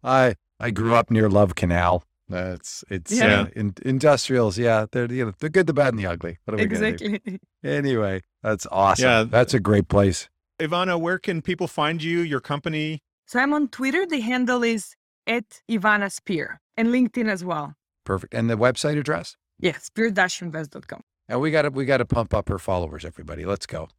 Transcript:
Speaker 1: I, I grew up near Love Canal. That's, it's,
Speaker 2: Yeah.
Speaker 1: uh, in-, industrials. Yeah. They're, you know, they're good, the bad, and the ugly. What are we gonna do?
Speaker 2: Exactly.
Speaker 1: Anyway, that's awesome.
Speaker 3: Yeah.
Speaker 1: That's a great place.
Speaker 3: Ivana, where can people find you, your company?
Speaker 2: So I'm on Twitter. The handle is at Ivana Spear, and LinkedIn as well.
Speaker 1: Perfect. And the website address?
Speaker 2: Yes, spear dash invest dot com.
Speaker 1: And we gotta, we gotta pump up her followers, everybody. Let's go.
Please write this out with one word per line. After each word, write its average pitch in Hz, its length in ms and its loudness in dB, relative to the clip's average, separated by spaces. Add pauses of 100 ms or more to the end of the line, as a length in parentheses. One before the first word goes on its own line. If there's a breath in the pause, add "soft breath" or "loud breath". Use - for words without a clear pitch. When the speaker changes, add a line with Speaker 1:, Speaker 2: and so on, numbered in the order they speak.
Speaker 1:
I, 127 320 4 (240)
I 120 100 -4
grew 113 240 0
up 117 160 4
near 110 180 4
Love 98 280 4
Canal. 87 480 2 (240)
That's, 90 600 -10
it's, 92 220 -8
Speaker 2:
Yeah. 107 300 4
Speaker 1:
uh, 101 60 0 (100)
in-, 104 180 -2 (100)
industrials. 127 760 2
Yeah. 113 340 2
They're, 120 200 -2
you 127 140 -2
know, 104 140 -6
they're 156 100 -4
good, 180 160 4
the 156 80 0
bad, 139 140 4
and 117 100 -2
the 98 80 -2
ugly. 85 380 -6
What 104 100 -6
are 107 40 -2
we - 80 2
gonna - 300 -2
do? - 100 -12
Speaker 2:
Exactly. 202 340 -8 (240)
Speaker 1:
Anyway, 127 580 -2 (220)
that's 107 260 -2
awesome. 98 340 4
Speaker 3:
Yeah. 113 200 6
Speaker 1:
That's 113 300 2
a 120 60 4
great 98 280 2
place. 101 400 2 (320)
Speaker 3:
Ivana, 175 400 0
where 175 180 -2
can 170 240 -4
people 180 240 -4
find 156 340 -2
you, 165 200 -2
your 147 200 -2
company? 156 600 -6 (240)
Speaker 2:
So - 120 -2
I'm 277 140 2
on 294 160 0
Twitter. 294 380 -2
The 311 140 -4
handle 247 420 0
is 226 320 -2 (320)
at 233 340 -6 (100)
Ivana 208 400 2
Spear, - 500 -8 (180)
and 226 100 2
LinkedIn 240 400 0
as 185 160 -4
well. 151 300 -6 (300)
Speaker 1:
Perfect. 95 280 -4
And 117 160 -2
the 117 80 0
website 127 420 0
address? 156 380 -6 (240)
Speaker 2:
Yes, 170 240 -4
spear 226 260 -2
dash 185 300 0
invest 156 300 -10
dot - 160 -18
com. - 160 -16 (260)
Speaker 1:
And 120 140 -4
we 156 80 0
gotta, 147 180 2
we 135 160 -4
gotta 123 220 2
pump 113 260 -2
up 107 160 -2
her 98 100 -4
followers, 82 460 -4
everybody. 80 400 -12
Let's 98 220 -4
go. 80 220 -10 (100)